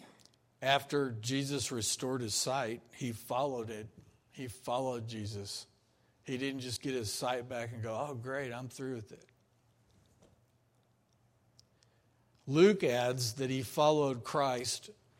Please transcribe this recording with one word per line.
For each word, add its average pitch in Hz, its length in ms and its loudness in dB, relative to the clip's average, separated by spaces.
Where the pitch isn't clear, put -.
after 135 500 4
Jesus 135 500 0
restored 127 480 0
his 110 160 -2
sight, 123 460 0
he 120 160 -4
followed 123 560 -2
it. 110 180 -8
He 131 160 -8
followed 123 580 -2
Jesus. 104 600 -8
He 131 140 -4
didn't 135 220 -4
just 123 220 -6
get 139 120 -2
his 113 160 -2
sight 123 380 -2
back 120 240 -6
and 117 100 -8
go, 110 140 -4
"Oh, 143 40 -8
great, 131 380 -6
I'm 127 160 -8
through 131 280 -6
with 107 180 -10
it." - 100 -20
Luke 180 380 8
adds 123 520 2
that 131 140 0
he 131 140 0
followed 147 600 4
Christ, 127 640 0